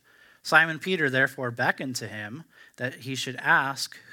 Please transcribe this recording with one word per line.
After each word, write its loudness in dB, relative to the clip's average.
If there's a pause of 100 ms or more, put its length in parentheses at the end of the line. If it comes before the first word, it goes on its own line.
(420)
Simon 4
Peter 0
therefore 0
beckoned 0
to -8
him, -12 (340)
that -6
he -10
should -6
ask 0 (160)